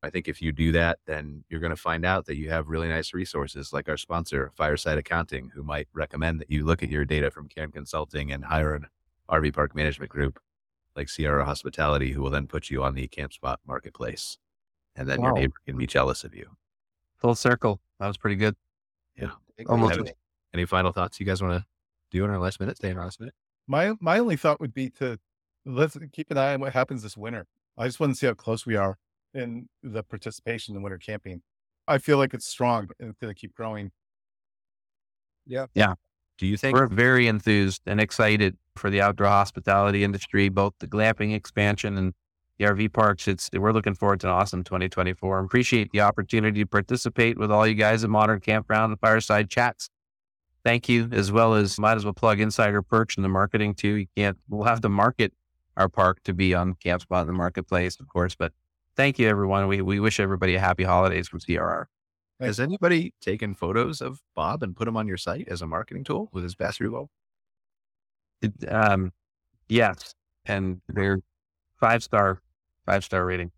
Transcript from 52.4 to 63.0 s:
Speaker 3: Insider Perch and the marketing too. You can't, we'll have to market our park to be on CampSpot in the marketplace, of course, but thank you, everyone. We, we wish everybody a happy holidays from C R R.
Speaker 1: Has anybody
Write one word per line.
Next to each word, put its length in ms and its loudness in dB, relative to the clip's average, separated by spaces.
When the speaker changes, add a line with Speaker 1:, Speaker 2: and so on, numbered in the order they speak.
Speaker 3:
Insider 400 2
Perch 340 0
and 80 -2
the 60 2
marketing 440 2
too. 200 0
You 140 -2
can't, 200 0
we'll 160 -2
have 160 2
to 80 2
market 420 2
our 100 4
park 360 4
to 100 -2
be 200 2
on 220 0
CampSpot 460 -2
in 60 -2
the 60 -4
marketplace, 680 -2
of 80 -20
course, 260 -2
but 160 -4
thank 220 2
you, 100 6
everyone. 400 2
We, 120 0
we 200 0
wish 180 2
everybody 360 2
a 40 2
happy 240 2
holidays 460 2
from 100 -10
C 180 -2
R 120 -2
R. 200 -6
Speaker 1:
Has 180 -4
anybody 600 0